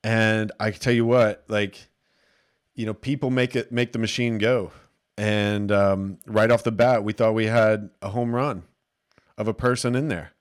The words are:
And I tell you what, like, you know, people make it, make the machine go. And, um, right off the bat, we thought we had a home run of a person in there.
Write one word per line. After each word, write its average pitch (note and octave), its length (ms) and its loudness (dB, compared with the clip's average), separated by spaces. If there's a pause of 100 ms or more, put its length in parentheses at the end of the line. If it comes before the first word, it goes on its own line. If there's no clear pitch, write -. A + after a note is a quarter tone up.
And A2 560 2
I A2 120 -2
tell B2 220 -2
you A#2 120 2
what, A#2 420 2
like, G#2 400 -4 (840)
you A2+ 120 -6
know, A2 80 -6
people C3+ 360 -4
make B2+ 260 -2
it, A#2 160 -4
make A#2+ 200 -2
the A#2 80 -6
machine A2+ 380 -2
go. G#2+ 340 0 (460)
And, G#2 540 0
um, G2 540 2
right G#2+ 240 2
off A#2 140 4
the A#2 80 0
bat, A#2 320 2
we G#2 80 -4
thought A2 220 0
we A2 140 0
had G#2+ 420 2 (120)
a G2+ 80 -10
home A#2+ 240 -4
run B2 300 -4 (760)
of A2 100 -4
a A2+ 60 -2
person B2 420 0
in D3 120 -2
there. F2 340 -6